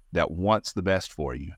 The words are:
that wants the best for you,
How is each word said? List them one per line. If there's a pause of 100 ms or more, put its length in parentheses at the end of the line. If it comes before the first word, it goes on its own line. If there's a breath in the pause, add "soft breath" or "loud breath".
(120)
that
wants
the
best
for
you,